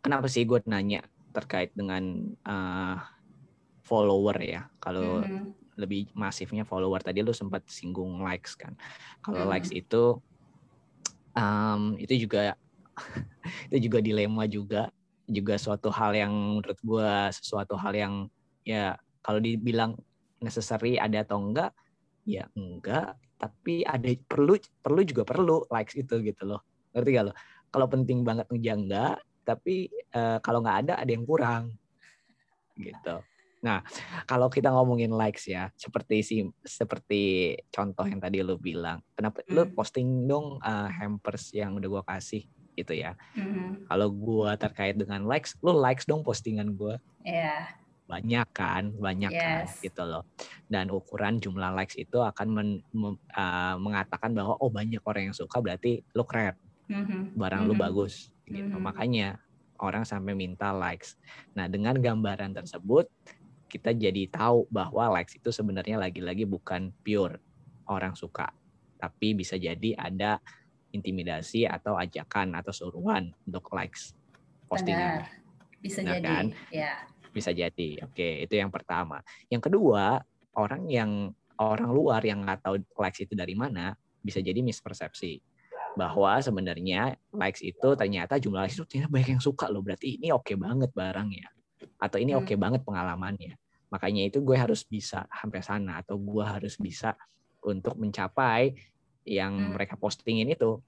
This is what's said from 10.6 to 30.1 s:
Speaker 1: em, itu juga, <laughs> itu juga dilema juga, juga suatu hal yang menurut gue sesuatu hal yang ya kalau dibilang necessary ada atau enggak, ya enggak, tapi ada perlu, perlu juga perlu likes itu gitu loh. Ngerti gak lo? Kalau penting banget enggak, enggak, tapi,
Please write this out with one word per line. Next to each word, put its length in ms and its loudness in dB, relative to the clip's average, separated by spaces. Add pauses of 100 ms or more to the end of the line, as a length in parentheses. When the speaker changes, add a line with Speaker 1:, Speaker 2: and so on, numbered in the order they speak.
Speaker 1:
em, 440 2 (200)
itu 120 0 (140)
juga, 280 2 (400)
<laughs> 760 -10
itu 60 4 (120)
juga 140 6
dilema 460 4
juga, 400 -2 (380)
juga 320 2
suatu 340 0
hal 240 2
yang 160 2
menurut 480 0
gue 300 2 (240)
sesuatu 440 -4
hal 160 -2
yang 180 0 (540)
ya 280 0 (280)
kalau 200 2
dibilang 520 2 (480)
necessary 560 0
ada 260 2
atau 160 -2
enggak, 300 0 (560)
ya 180 -4 (120)
enggak, 600 -4 (220)
tapi 480 -4
ada 200 0 (200)
perlu, 300 8 (260)
perlu 220 4
juga 220 0
perlu 280 4 (180)
likes 260 -2
itu 240 -2
gitu 240 -2
loh. 140 -4 (340)
Ngerti 220 4
gak 140 4
lo? 20 -14 (400)
Kalau 180 6
penting 360 4
banget 260 0
enggak, 260 0
enggak, 360 0 (320)
tapi, 420 -2 (260)